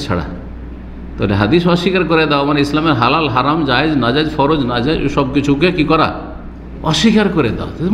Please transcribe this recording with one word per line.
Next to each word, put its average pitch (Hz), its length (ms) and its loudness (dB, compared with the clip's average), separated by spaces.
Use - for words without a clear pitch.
ছাড়া। 87 200 -2
তাহলে 104 180 0
হাদিস 131 320 2
অস্বীকার 180 360 2
করে 160 220 2
দেওয়া 143 200 2
মানে 143 160 2
ইসলামের 147 400 0
হালাল 147 280 2
হারাম, 127 360 0
জায়েজ 135 320 2
নাজায়েজ, 131 400 2
ফরজ 143 280 2
নাজায়েজ, 123 340 0
সব 131 220 -2
কিছুকে 143 380 2
কি 175 120 0
করা? 139 240 2
অস্বীকার 202 460 2
করে 147 200 0
দেওয়া। 85 260 -6
তাহলে 175 180 -4